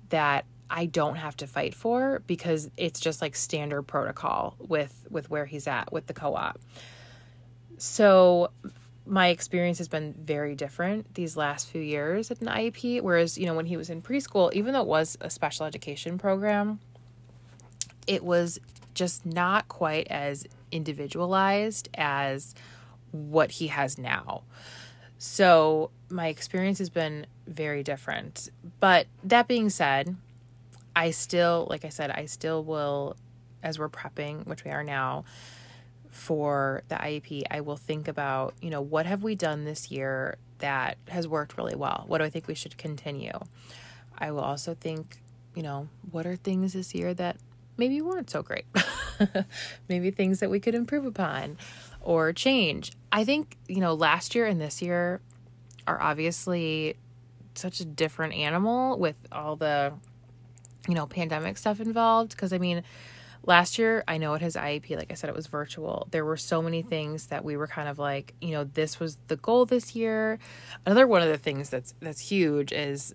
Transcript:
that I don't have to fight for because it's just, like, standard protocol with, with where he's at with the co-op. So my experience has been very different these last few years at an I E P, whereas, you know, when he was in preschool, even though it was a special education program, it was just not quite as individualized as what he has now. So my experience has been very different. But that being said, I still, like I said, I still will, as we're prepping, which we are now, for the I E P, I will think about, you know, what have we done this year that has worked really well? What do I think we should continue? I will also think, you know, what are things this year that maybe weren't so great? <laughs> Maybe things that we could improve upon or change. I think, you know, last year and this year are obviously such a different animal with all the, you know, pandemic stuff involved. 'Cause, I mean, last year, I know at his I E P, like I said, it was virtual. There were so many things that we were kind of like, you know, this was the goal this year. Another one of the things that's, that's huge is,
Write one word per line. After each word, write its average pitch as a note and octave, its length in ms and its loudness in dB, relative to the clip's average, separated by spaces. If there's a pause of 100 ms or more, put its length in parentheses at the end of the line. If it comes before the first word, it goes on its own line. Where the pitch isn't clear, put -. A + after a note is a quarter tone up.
that D3 380 4 (240)
I E3+ 160 -2
don't D3+ 300 0
have D#3 200 -8
to - 100 -10
fight C#3+ 280 -4
for B3+ 520 0
because D#3+ 500 0
it's E3 220 -2
just, D#3 240 -2
like, D3+ 140 -4
standard D3 460 -2
protocol - 760 -2
with, - 520 -4
with D3+ 200 -6
where D3 140 -2
he's C#3+ 240 -8
at B2+ 240 -4
with D#3+ 140 -4
the - 80 -8
co-op. - 440 -4 (1200)
So F#3 720 8 (560)
my F#3+ 220 6
experience F3 500 0
has F3 80 -6
been D3+ 320 -6
very D3 380 -4
different F3+ 580 -4
these E3 220 -4
last D3 320 -2
few E3 120 -6
years D3+ 520 -2
at A#3 80 -8
an A3+ 80 -4
I A3+ 180 0
E A#3 60 0
P, A#3+ 280 -2
whereas, E3+ 380 4
you F#3 80 0
know, E3 80 0
when D#3+ 120 -2
he E3+ 100 -2
was D#3+ 120 -6
in E3 140 -8
preschool, A#3+ 500 2
even G#3+ 200 0
though C4+ 80 4
it F3+ 80 0
was D#3 320 2
a F3 100 -8
special - 340 -4
education D3+ 540 -6
program, G#3 640 2 (1300)
it G3 160 0
was F3 340 2 (360)
just F3 300 -2
not F3+ 440 0
quite D#3+ 400 -2
as C#3+ 380 -4 (260)
individualized F3 1200 0
as C#3 600 -2 (580)
what D3+ 400 2
he D#3+ 160 -4
has C#3+ 280 -2
now. - 460 -4 (760)
So D#3+ 720 8 (180)
my E3+ 200 -2
experience F#3+ 500 -2
has F#3 120 -4
been D3+ 360 -4 (200)
very D3 360 -4
different. - 680 -6 (300)
But F#3 260 8 (180)
that A#3 220 8
being A#3 240 2
said, D3 460 2 (800)
I E3 140 4
still, E3+ 600 2
like D#3 140 -6
I D#3 60 -10
said, D3 200 -4
I D3 160 -6
still D#3+ 380 -4
will, C#3+ 520 -2 (460)
as D#3+ 160 -6
we're D3+ 100 -4
prepping, D3 580 -10
which - 180 -10
we D3 60 -10
are D3 140 -6
now, C#3 400 -4 (840)
for C#3+ 800 -2
the - 120 -4
I D3+ 120 -6
E D3+ 80 -6
P, C#3+ 300 -8
I D3+ 100 -4
will D3 160 -6
think D3+ 320 -4
about, C#3 540 -2
you E3 80 -6
know, D3 100 -4
what D3+ 240 0
have G3 180 -2
we A3 120 -2
done D3+ 300 -2
this D3+ 260 -8
year C3+ 480 -4 (200)
that C#3 380 -2 (120)
has F3 200 -4
worked D3+ 300 -4
really - 180 -4
well? - 300 -4
What D#3+ 120 0
do D#3 60 2
I D3+ 60 -4
think D#3+ 180 -8
we D#3 60 -6
should - 240 -12
continue? C#3+ 600 -8 (800)
I D3+ 140 -6
will D3 100 -4
also C#3 340 -4
think, D#3+ 460 -8 (340)
you E3 80 -8
know, C#3+ 260 -8 (220)
what E3 160 -4
are F3+ 100 -4
things F#3+ 360 0
this F#3 220 -6
year F3 200 -2
that F3 220 -4 (400)
maybe C4 240 2
weren't F4 300 -4
so - 120 -2
great? - 220 -6 (560)
<laughs> G3 240 2 (440)
Maybe F3+ 220 0
things F#3+ 300 2
that F#3+ 100 0
we G3 100 2
could A3+ 140 0
improve A#3+ 300 0
upon D#3 540 -4 (420)
or E3 320 4
change. A3+ 600 2 (200)
I G#3+ 120 2
think, D4 320 0 (120)
you F#3 120 0
know, E3+ 140 4
last D#3+ 400 2
year A#3 120 4
and F#3+ 140 0
this D3+ 200 -6
year F3 400 0 (680)
are - 140 0
obviously D#3+ 960 0 (580)
such - 260 -6
a F3+ 40 -8
different D#3 500 -2
animal A3 640 0
with D#3+ 180 0 (140)
all D3+ 260 -6
the, D3 360 2 (960)
you F3 60 2
know, D#3 120 0
pandemic D#3+ 520 -4
stuff G#3+ 220 -2
involved. A3+ 560 2
'Cause, F#3 160 -2
I F#3 60 0
mean, F3 240 0 (640)
last F3 340 6
year, A3+ 280 2
I D#3+ 120 -2
know D3+ 160 0
at D#3 60 -2
his E3 160 -4
I D3 180 -4
E D3 60 -6
P, - 160 -6
like - 140 -8
I - 40 -8
said, - 160 -8
it - 60 -8
was D#3 120 -10
virtual. - 640 -6
There D#3+ 140 -2
were D#3 120 -2
so D#3+ 260 0
many E3 200 -2
things D#3 440 -6
that - 180 -6
we D3+ 120 -4
were D3+ 100 -4
kind D3+ 220 -6
of C#3+ 100 -8
like, C#3 420 -4
you E3+ 120 -4
know, D3 120 -2
this D#3 360 -2
was E3 260 -6
the D#3 100 -2
goal A#3+ 300 4
this A#3+ 300 0
year. A3 420 0 (480)
Another A3+ 200 10
one G3 160 8
of E3 60 6
the D3+ 100 4
things C#3+ 320 -4
that's, B2+ 300 -6
that's D#3 200 -8
huge D3 520 2
is, C#3 420 -4